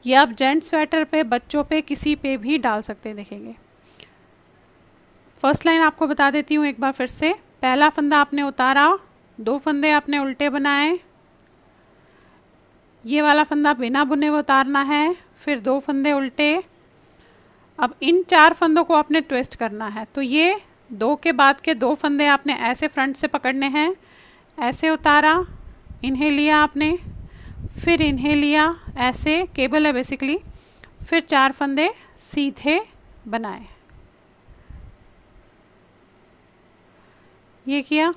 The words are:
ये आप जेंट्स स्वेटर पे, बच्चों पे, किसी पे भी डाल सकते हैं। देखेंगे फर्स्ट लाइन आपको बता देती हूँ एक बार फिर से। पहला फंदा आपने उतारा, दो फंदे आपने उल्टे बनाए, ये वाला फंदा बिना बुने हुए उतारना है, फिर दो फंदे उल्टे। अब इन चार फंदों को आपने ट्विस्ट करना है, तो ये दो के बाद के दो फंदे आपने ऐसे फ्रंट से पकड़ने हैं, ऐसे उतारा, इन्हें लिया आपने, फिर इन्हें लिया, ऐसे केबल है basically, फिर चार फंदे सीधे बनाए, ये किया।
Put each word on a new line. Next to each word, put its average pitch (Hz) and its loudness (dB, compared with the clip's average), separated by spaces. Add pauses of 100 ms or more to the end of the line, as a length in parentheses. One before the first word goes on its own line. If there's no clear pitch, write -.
ये 254 2
आप 269 6
जेंट्स 269 0
स्वेटर 311 0
पे, 311 -2
बच्चों 247 -2
पे, 311 -2
किसी 294 -2
पे 269 -4
भी 254 -2
डाल 220 -2
सकते 214 -12
हैं। 208 -12
देखेंगे 202 -16 (1800)
फर्स्ट 294 0
लाइन 330 4
आपको 311 0
बता 285 0
देती 294 -2
हूँ 302 2
एक 254 -6
बार 269 -2
फिर 254 -6
से। 311 -2 (300)
पहला 269 2
फंदा 294 0
आपने 285 0
उतारा, 277 2 (400)
दो 226 -2
फंदे 294 0
आपने 294 0
उल्टे 277 -2
बनाए, 285 0 (2000)
ये 294 0
वाला 302 4
फंदा 294 0
बिना 254 -2
बुने 285 0
हुए 302 0
उतारना 277 2
है, 294 0 (220)
फिर 285 -4
दो 262 0
फंदे 277 -2
उल्टे। 294 0 (1160)
अब 254 -2
इन 339 2
चार 330 6
फंदों 330 2
को 339 0
आपने 302 2
ट्विस्ट 262 -4
करना 220 -8
है, 214 -10
तो - -8
ये 320 0 (300)
दो 226 -2
के 330 -2
बाद 277 4
के 320 -2
दो 254 0
फंदे 294 0
आपने 277 2
ऐसे 247 -2
फ्रंट 269 -2
से - -2
पकड़ने 269 -4
हैं, 302 0 (640)
ऐसे 262 -2
उतारा, 302 4 (680)
इन्हें 269 -2
लिया 302 2
आपने, 302 0 (800)
फिर 339 0
इन्हें 285 0
लिया, 302 2 (240)
ऐसे 262 0 (140)
केबल 294 0
है 294 2
basically, 269 -4 (680)
फिर 330 -2
चार 269 2
फंदे 285 -2 (300)
सीधे 294 -2 (480)
बनाए, 208 -8 (4000)
ये 277 -2
किया। 311 0